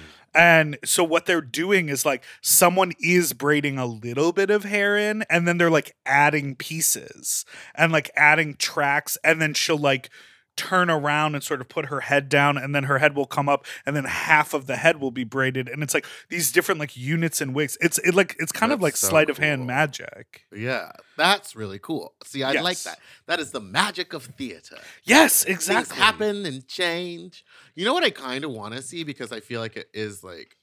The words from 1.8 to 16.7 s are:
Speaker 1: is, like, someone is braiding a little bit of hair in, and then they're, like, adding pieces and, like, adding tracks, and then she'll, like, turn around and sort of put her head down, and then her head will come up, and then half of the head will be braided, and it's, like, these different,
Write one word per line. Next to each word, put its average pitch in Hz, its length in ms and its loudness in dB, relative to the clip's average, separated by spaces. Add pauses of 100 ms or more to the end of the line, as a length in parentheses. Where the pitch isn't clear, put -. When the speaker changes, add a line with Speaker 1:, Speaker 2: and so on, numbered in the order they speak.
Speaker 1:
is, 139 180 -4
like, 131 160 -2 (180)
someone 180 580 4
is 170 340 2
braiding 143 440 0
a 127 80 -4
little 120 460 -2
bit 190 180 0
of 208 140 0
hair 202 340 0
in, 214 320 -2
and 170 180 2
then 175 120 0
they're, 170 100 4
like, 156 260 0 (120)
adding 143 480 2
pieces - 880 -6 (300)
and, 160 160 2
like, 156 240 2
adding 151 400 4
tracks, 143 680 -2
and 160 160 4
then 151 140 0
she'll, 160 240 0
like, 139 320 0 (460)
turn 180 320 0
around 151 460 0
and 143 100 -6
sort 139 180 -4
of 127 60 -12
put 156 200 -6
her 135 140 -6
head 139 280 2
down, 143 300 4
and 139 160 -6
then 139 80 0
her 135 160 0
head 147 160 4
will 139 100 0
come 143 240 -2
up, 143 160 0 (220)
and 143 80 -4
then 143 80 -2
half 151 500 2
of 135 140 -4
the 131 80 -2
head 151 260 2
will 135 80 -2
be 127 140 -6
braided, 131 440 -2
and 143 140 -10
it's, 151 140 -4
like, 147 100 0 (240)
these 170 220 -4
different, 170 280 2